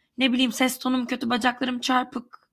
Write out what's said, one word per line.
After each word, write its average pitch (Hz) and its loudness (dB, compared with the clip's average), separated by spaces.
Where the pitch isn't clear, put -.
Ne 247 2
bileyim, 247 2
ses 254 0
tonum 254 0
kötü, 247 -4
bacaklarım 247 -2
çarpık, 247 -2